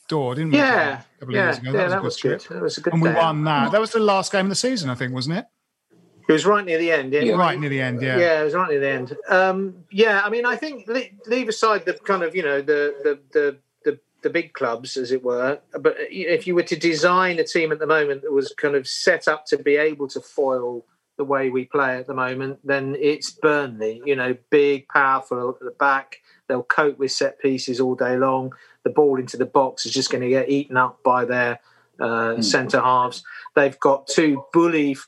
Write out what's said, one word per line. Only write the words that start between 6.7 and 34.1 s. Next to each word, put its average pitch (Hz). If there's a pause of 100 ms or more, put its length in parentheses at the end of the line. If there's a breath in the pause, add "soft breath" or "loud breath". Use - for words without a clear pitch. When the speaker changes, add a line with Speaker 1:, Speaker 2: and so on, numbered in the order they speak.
Speaker 2:
the 165
end, 135
yeah. 147
Speaker 3:
Yeah. -
Speaker 1:
Right 165
near 147
the 135
end, 127
yeah. 131
Speaker 2:
Yeah, 165
it -
was 151
right 180
near 147
the 139
end. 131 (120)
Um, 190 (140)
yeah, 202
I 208
mean, 233
I 247
think 269
le-, 240 (180)
leave 240
aside 220
the 180
kind 190
of, 165
you 180
know, 143
the, 147
the, 143 (140)
the, 147 (300)
the, 143 (260)
the 147
big 165
clubs, 127
as 123
it 127
were, 123 (220)
but 151
if 165
you 180
were 175
to 170
design 170
a 156
team 160
at 151
the 156
moment 147
that 156
was 135
kind 143
of 131
set -
up 156
to 151
be 147
able 147
to 135
foil 123 (320)
the 143
way 135
we 127
play 131
at 127
the 139
moment, 131
then 139
it's 151
Burnley, 120
you 143
know, 127 (140)
big, 143
powerful 131
at 123
the 123
back. 135 (280 soft breath)
They'll 127
cope 147
with 135
set -
pieces 131
all 127
day 127
long. 131 (320 loud breath)
The -
ball 143
into 123
the 127
box 131
is 113
just 131
gonna 123
get 131
eaten 139
up 127
by 123
their, 120 (400 soft breath)
uh, 117
Speaker 3:
Hmm. 117
Speaker 2:
centre 127
halves. 123 (320 loud breath)
They've 139
got 139
two 147 (100)